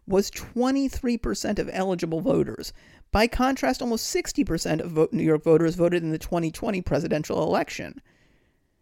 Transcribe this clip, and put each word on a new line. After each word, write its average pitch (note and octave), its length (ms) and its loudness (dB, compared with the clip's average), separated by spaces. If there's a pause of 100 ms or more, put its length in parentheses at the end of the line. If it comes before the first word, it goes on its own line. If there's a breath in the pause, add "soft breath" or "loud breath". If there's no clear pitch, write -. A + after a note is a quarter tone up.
was G3 240 2
twenty-three B3+ 880 -2
percent - 420 -4
of - 120 -2
eligible F3 480 -2
voters. - 540 0 (400 soft breath)
By G#3+ 140 4
contrast, C4 540 0
almost A#3 260 -2
sixty - 360 -2
percent D#3+ 380 -2
of F3 100 -6
vo-, D#3 220 4
New D3+ 100 0
York D#3 220 2
voters E3 300 6
voted F3 280 2
in D#3+ 60 -2
the D#3 80 -2
twenty E3 340 -2
twenty G3 300 -4
presidential D#3 600 0
election. - 600 -2 (800)